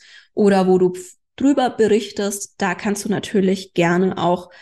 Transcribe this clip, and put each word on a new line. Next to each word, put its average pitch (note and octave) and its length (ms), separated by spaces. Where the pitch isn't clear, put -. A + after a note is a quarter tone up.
oder G3 340
wo F#3 100
du F3+ 140
f-, - 220
drüber C4 340
berichtest, G#3+ 880
da F3+ 160
kannst G3+ 300
du G#3+ 40
natürlich F#3+ 680
gerne F3 440
auch F3 320